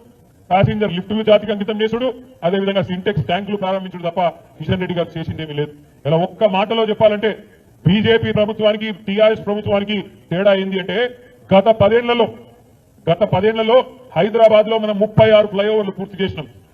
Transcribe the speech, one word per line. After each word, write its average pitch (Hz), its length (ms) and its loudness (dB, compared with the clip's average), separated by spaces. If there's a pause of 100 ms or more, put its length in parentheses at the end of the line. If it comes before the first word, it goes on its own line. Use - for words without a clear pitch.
(500)
ప్యాసింజర్ 196 460 0
లిఫ్టులు 208 320 -4
జాతికి 208 260 4
అంకితం 208 280 -4
చేసుడు, 226 240 -2 (400)
అదేవిధంగా 196 440 0
సింటెక్స్ 180 380 -4
ట్యాంకులు 196 340 -4
ప్రారంభించుడు 185 460 -6
తప్ప 185 120 -4 (380)
కిషన్ 180 240 -4
రెడ్డి 180 160 -6
గారు 165 180 -4
చేసిందేమీ 156 440 -10
లేదు. 151 120 -6 (340)
ఇలా 160 200 2
ఒక్క 214 180 -2 (120)
మాటలో 220 340 0
చెప్పాలంటే 208 400 2 (540)
బీజేపీ 220 540 2
ప్రభుత్వానికి 214 500 -2 (180)
టీఆర్ఎస్ 208 420 2
ప్రభుత్వానికి 208 480 -2 (340)
తేడా 196 220 2 (100)
ఏంది 190 200 -4
అంటే, 180 140 -4 (560)
గత 196 160 4 (140)
పదేళ్లలో, 233 440 2 (800)
గత 170 160 0 (120)
పదేళ్లలో 220 420 2 (400)
హైదరాబాద్ 214 560 4
లో 220 120 2
మనం 214 200 -2
ముప్పై 220 320 4
ఆరు 208 160 4
ఫ్లైఓవర్లు 202 460 -2
పూర్తి 196 240 -12
చేసినాం. 160 260 -6 (240)